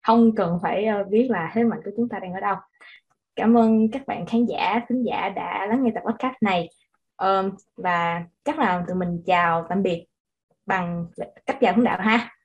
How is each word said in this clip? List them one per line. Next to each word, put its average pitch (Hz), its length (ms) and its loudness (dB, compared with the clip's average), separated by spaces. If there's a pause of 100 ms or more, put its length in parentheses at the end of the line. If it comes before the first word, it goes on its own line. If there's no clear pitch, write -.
Không 226 320 6
cần 175 280 0
phải, 196 220 -2
ờ, 208 200 0
biết 226 260 2
là 170 240 -2
thế 233 100 2
mạnh 226 200 0
của 202 120 -8
chúng 240 120 -2
ta 208 100 -8
đang 185 160 -10
ở 190 60 -8
đâu. 196 160 -2 (800)
Cảm 226 200 4
ơn 220 340 4
các 269 160 -10
bạn - 200 -6
khán 233 180 0
giả, 214 440 0
thính 247 140 0
giả 202 260 -2
đã 185 380 -4
lắng 247 180 0
nghe 226 100 2
tập 220 120 -8
podcast 254 340 -4
này. 180 280 0 (480)
Ờ, 190 340 0 (260)
và 170 480 -2 (200)
chắc 302 140 -4
là 180 300 0
tụi 180 80 -4
mình 175 300 -4
chào 170 420 2
tạm 190 140 -2
biệt 170 240 -2 (600)
bằng 175 400 -4 (400)
cách 262 140 -4
chào 185 140 4
hướng 233 100 4
đạo 160 160 0
ha. 220 280 2 (160)